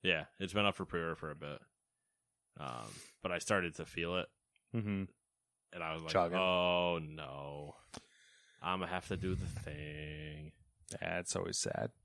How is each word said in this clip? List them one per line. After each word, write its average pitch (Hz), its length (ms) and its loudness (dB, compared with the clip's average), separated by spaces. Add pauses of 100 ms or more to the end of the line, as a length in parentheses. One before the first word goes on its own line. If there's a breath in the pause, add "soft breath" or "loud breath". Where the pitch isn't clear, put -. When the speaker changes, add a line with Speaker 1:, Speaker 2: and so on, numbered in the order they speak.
Speaker 1:
Yeah, 82 200 6 (160)
it's 95 140 -2
been 104 120 4
up 98 100 4
for 95 100 -2
pre-order 82 300 0
for 78 160 -6
a 73 40 -6
bit. 73 240 -8 (1000)
Um, 60 280 -6 (340)
but 90 100 -2
I 87 80 0
started 90 360 4
to - 100 -6
feel 85 320 -2
it. 90 100 -2 (480)
Speaker 2:
Mm-hmm. 104 280 0 (720)
Speaker 1:
And 87 100 -4
I 80 100 -2
was 82 100 -4
like, 80 80 -4
Speaker 2:
Chugging. 87 260 6
Speaker 1:
"Oh, 90 640 6
no. 73 760 -8 (840 loud breath)
I'm 92 180 2
gonna 87 120 -2
have 90 160 -2
to 95 100 0
do 92 180 0
the 92 100 -2
thing." 76 1040 -8 (500)
Speaker 2:
Yeah, 87 180 -2
it's - 160 -4
always 90 220 -2
sad. - 340 0 (140)